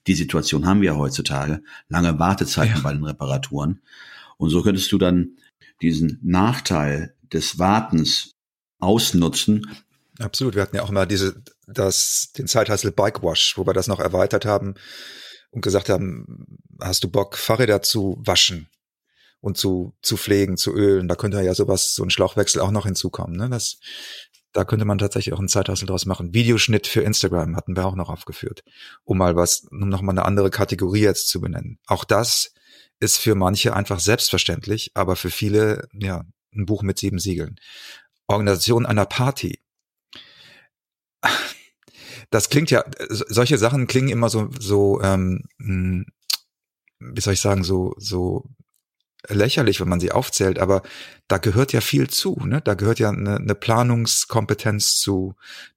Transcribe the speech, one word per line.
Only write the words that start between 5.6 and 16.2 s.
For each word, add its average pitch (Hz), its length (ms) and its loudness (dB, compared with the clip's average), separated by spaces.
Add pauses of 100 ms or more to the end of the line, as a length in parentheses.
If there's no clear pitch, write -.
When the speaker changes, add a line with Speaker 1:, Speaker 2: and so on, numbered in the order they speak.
Speaker 1:
diesen 82 400 0
Nachteil 82 960 0 (180)
des 80 240 -4
Wartens 92 760 2 (460)
ausnutzen. 104 920 2 (480)
Speaker 2:
Absolut, 113 340 -4
wir 98 80 0
hatten 98 140 -4
ja 98 80 -2
auch 98 80 -6
mal 98 160 2
diese, 95 340 -2 (240)
das, - 720 -2
den - 80 -8
Side-Hustle 107 460 0
Bike 101 320 0
Wash, - 340 0
wo 92 80 -4
wir 92 80 2
das 92 140 0
noch 101 120 -2
erweitert 95 460 0
haben 98 300 0 (760)
und 110 120 -10
gesagt 98 280 0
haben, 90 720 -6 (200)